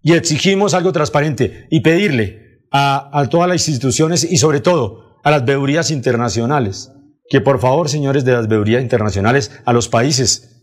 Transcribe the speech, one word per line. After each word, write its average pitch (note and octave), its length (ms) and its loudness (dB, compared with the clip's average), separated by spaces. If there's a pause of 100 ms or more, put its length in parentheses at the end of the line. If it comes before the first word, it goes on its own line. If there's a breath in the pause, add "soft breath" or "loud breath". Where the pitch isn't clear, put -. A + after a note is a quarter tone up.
y D#3+ 120 4
exigimos F3+ 600 0
algo F3+ 180 0
transparente, D3 760 -2
y - 120 2
pedirle D#3 800 -2 (100)
a, C#3 380 0 (100)
a C3+ 80 0
todas E3+ 220 0
las F3 180 -2
instituciones D#3 560 -2
y E3+ 140 -2
sobre C#3+ 220 2
todo D3+ 640 -2
a D3 80 4
las C#3 140 2
veedurías C#3 460 0
internacionales, A#2 1000 -2 (380)
que C3+ 120 2
por C3+ 180 0
favor, C3+ 300 0
señores C#3 340 -2
de B2+ 100 2
las A#2 140 0
veedurías A2 340 0
internacionales, A2 680 0 (140 loud breath)
a B2 80 2
los A#2 160 0
países B2 600 -2 (120)